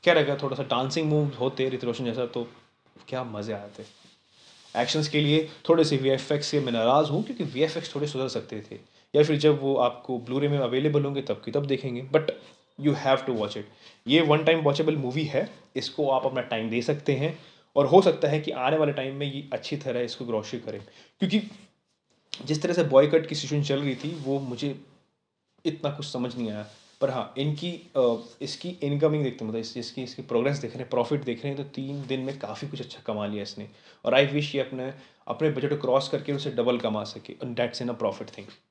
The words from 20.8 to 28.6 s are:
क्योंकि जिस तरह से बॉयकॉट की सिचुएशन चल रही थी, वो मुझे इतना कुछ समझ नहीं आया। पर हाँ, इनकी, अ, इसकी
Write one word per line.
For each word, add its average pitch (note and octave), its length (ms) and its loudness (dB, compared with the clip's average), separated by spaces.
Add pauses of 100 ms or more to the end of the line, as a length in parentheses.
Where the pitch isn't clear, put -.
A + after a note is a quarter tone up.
क्योंकि G3 240 2 (1040)
जिस D3 180 -2
तरह F3 100 0
से E3+ 100 4
बॉयकॉट D3 440 8
की - 80 -6
सिचुएशन D3 300 0
चल C#3 140 2
रही C#3 160 -2
थी, D3 300 -8
वो C#3 160 0
मुझे C3+ 400 -6 (840)
इतना D3+ 240 -2
कुछ D3 220 -10
समझ B2 240 -4
नहीं A#2 140 -4
आया। G#2+ 160 -8 (340)
पर C3+ 100 2
हाँ, B2+ 280 -6
इनकी, D3+ 580 -4
अ, A#2+ 200 4 (260)
इसकी D3 260 -8